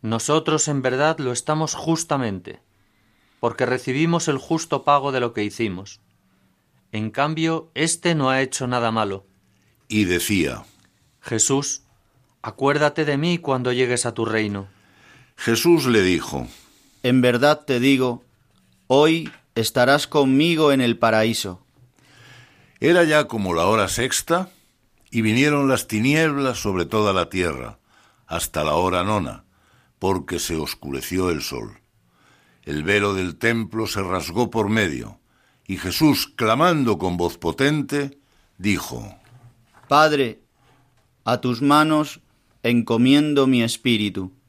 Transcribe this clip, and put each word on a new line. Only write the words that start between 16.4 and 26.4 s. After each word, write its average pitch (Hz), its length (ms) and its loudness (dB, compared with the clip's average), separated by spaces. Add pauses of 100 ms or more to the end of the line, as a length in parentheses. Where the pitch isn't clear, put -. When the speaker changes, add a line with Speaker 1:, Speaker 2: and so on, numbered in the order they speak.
Speaker 3:
"En 127 160 4
verdad 127 440 2
te 127 160 0
digo, 127 440 2 (640)
hoy 156 420 2 (240)
estarás 123 520 2
conmigo 147 680 4
en 135 80 2
el 117 180 2
paraíso". 110 680 0 (1160)
Speaker 2:
Era 170 240 4
ya 151 240 4
como 98 260 -2
la 82 120 2
hora 104 220 2
sexta, 165 600 -2 (600)
y 113 120 0
vinieron 139 460 2
las 127 180 0
tinieblas 139 720 0